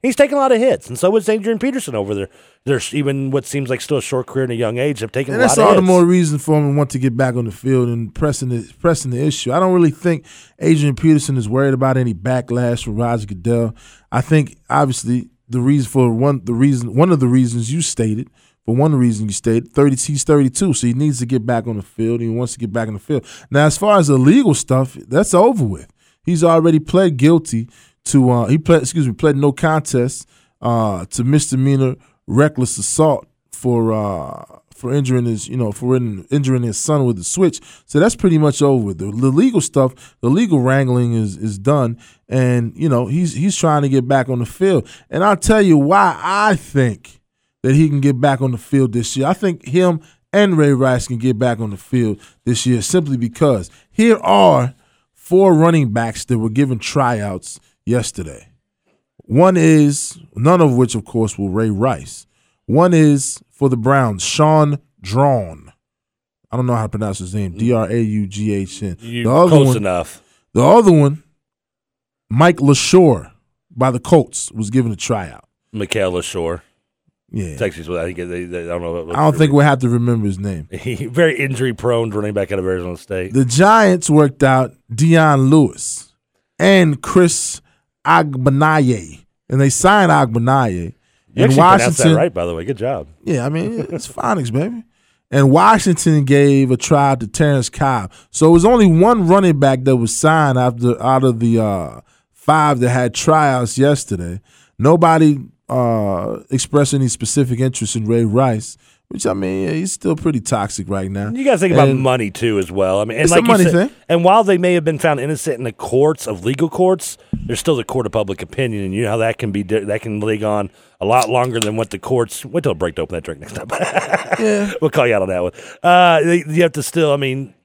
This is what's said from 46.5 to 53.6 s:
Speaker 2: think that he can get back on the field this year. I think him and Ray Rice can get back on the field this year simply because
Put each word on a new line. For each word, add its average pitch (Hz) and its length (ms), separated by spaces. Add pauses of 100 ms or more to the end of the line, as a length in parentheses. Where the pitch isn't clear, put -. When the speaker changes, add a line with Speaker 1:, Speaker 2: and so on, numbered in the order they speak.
Speaker 2:
think 131 640 (440)
that 135 140
he 156 120
can 143 120
get 135 200
back 135 200
on 135 100
the 120 80
field 131 340
this 117 240
year. 131 80
I 170 100
think 185 340
him 170 320 (320)
and 196 260
Ray 147 140
Rice 127 340
can 123 120
get 117 200
back 120 220
on 110 100
the 98 60
field 113 440 (240)
this 120 220
year 120 160
simply 147 340
because 117 540 (180)